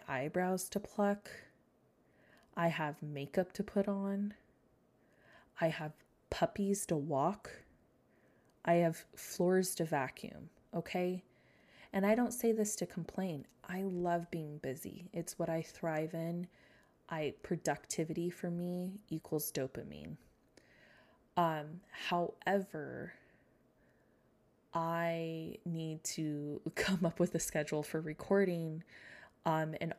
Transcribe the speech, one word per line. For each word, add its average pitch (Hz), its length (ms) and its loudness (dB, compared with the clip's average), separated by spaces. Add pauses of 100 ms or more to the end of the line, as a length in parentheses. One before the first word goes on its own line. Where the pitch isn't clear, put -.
eyebrows 180 600 0
to 202 100 -2
pluck. 202 500 2 (1300)
I 170 120 4
have 151 340 -2
makeup 147 520 -2
to 202 80 -2
put 202 260 2
on. 196 460 -2 (1300)
I 165 80 6
have 156 240 -2 (380)
puppies 202 560 2
to 165 100 2
walk. 151 540 2 (1120)
I 170 100 6
have 170 300 4 (100)
floors 185 640 2
to 170 80 0
vacuum, 151 680 -4 (240)
okay? 180 480 -2 (720)
And 190 100 4
I 214 100 8
don't 240 180 4
say 226 200 4
this 214 240 2
to 175 100 -2
complain. 170 600 -4 (200)
I 185 160 -4
love 175 480 0
being 151 280 -6
busy. 151 560 -8
It's 170 240 -6
what 165 100 0
I 160 140 0
thrive 160 500 -2
in. 170 340 -2 (640)
I, 156 340 -2
productivity 165 840 -2
for 175 220 -4
me 180 580 -4
equals - 420 -4
dopamine. 131 640 -6 (1200)
Um, 160 440 2 (100)
however, 170 1200 -2 (1600)
I 165 880 0
need 160 400 -4
to 147 640 -2
<laughs> - 60 -4
come 185 320 2
up 170 120 0
with 175 160 4
a 165 60 0
schedule 151 420 0
for 160 180 -4
recording, 165 800 2 (640)
um, 156 340 2
and 165 180 -2